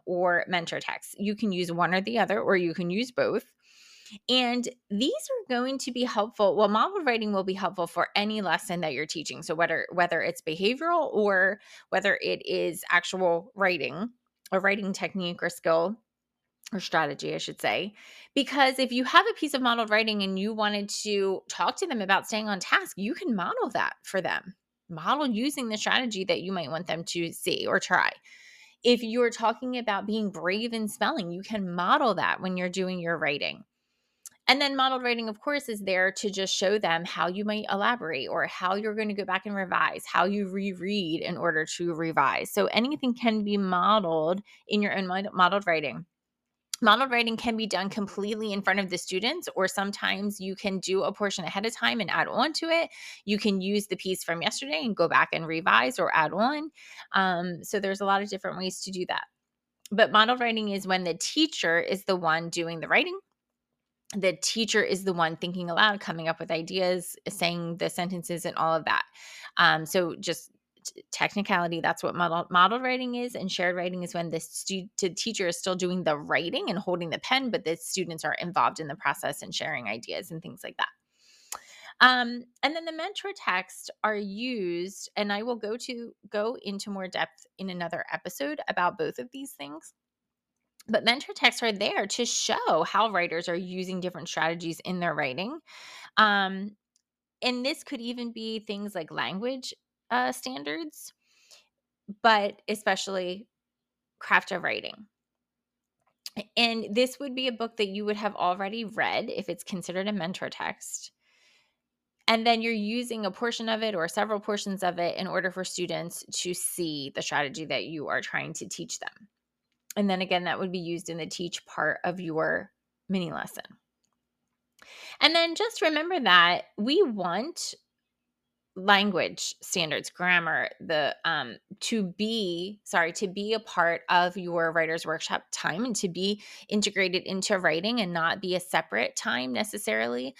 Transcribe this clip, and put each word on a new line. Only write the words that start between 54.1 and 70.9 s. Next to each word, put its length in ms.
from 180
yesterday 400
and 140
go 100
back 260
and 140
revise 500
or 160
add 200
on. 400
Um, 480
so 160
there's 220
a 60
lot 140
of 80
different 300
ways 220
to 100
do 200
that. 160
But 180
modeled 300
writing 300
is 180
when 160
the 100
teacher 640
is 280
the 100
one 320
doing 320
the 80
writing. 280
The 260
teacher 400
is 220
the 80
one 240
thinking 340
aloud, 300
coming 260
up 140
with 100
ideas, 640
saying 480
the 120
sentences 560
and 120
all 180
of 120
that. 180
Um, 300
so 320
just 320
t-, 280